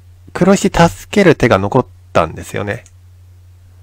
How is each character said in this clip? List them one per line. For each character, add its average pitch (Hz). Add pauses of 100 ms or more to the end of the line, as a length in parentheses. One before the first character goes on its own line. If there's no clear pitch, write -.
(320)
黒 190
石 190
助 -
け 202
る 156
手 123
が 104
残 104
っ - (260)
た 87
ん 85
で 92
す -
よ 104
ね。 104 (1000)